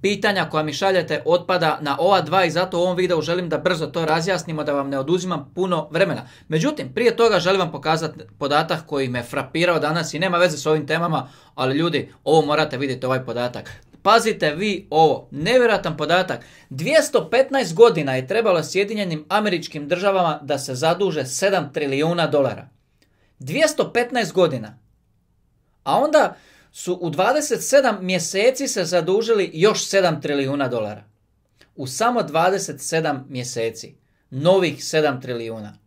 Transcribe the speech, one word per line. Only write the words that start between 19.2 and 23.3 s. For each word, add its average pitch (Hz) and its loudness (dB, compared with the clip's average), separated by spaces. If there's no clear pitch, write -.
Američkim 175 -2
Državama 180 0
da 143 -2
se 131 -6
zaduže 160 0
sedam 185 -2
trilijuna 151 0
dolara. 131 0